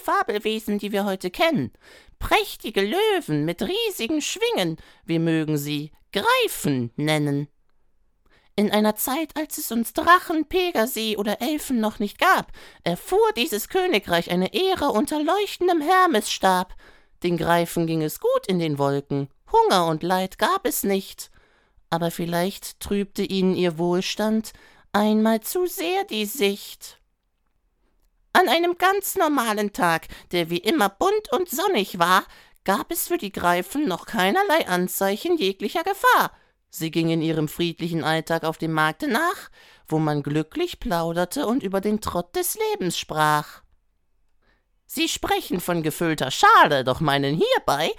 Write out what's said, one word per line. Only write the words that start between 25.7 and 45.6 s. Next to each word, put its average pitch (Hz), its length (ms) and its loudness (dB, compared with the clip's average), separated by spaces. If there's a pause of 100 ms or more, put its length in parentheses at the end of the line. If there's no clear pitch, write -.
die 214 200 -4
Sicht. - 760 -4 (1300)
An 349 160 6
einem 339 300 2
ganz 392 380 2
normalen 233 580 0
Tag, 165 340 0 (240)
der 170 180 0
wie 175 100 0
immer 311 280 2
bunt 415 440 0
und 370 180 0
sonnig 285 480 0
war, 180 260 4 (400)
gab 214 280 0
es 339 160 -6
für 349 100 -2
die 196 140 -6
Greifen 180 560 0
noch 170 180 -4
keinerlei 311 600 2
Anzeichen 196 720 0
jeglicher 262 460 -2
Gefahr. 381 480 2 (380)
Sie 160 220 -6
gingen 165 320 0
ihrem 156 240 0
friedlichen 170 560 -4
Alltag 160 400 -2
auf 156 160 -4
dem 160 120 -4
Markte 156 360 0
nach, 330 420 -2 (380)
wo 156 100 0
man 151 240 0
glücklich 156 580 -4
plauderte 175 680 -2
und 247 160 0
über 190 180 -2
den 208 180 0
Trott - 360 -6
des 359 200 -4 (160)
Lebens 392 280 -4
sprach. 151 640 0 (1300)
Sie 320 160 -2
sprechen - 520 -2
von 170 240 -2